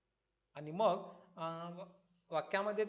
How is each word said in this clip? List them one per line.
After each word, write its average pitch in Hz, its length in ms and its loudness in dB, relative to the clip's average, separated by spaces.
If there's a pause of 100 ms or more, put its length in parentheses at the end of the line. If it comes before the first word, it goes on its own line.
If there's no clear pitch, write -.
(540)
आणि 151 160 -8
मग, 190 380 4 (280)
अं, 165 400 -6
व-, - 580 -14
वाक्यामध्ये 202 540 0